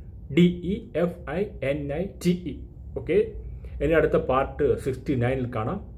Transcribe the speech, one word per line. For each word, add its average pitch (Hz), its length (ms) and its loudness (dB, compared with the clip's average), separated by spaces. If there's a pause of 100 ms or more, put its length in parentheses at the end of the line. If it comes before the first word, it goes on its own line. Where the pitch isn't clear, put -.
(340)
ഡി 175 120 10 (180)
ഇ 208 340 -4
എഫ് 175 320 -2
ഐ 165 100 -2 (220)
എൻ 143 300 -2
ഐ 165 140 -2 (180)
ടി 175 60 4
ഇ. 175 240 -2 (440)
ഓക്കെ, 170 360 2 (480)
ഇനി 151 100 4
അടുത്ത 147 240 6
പാർട്ട് 131 640 2
സിക്സ്റ്റി - 360 -2
നയനിൽ 123 400 0
കാണാം. 123 240 -2 (200)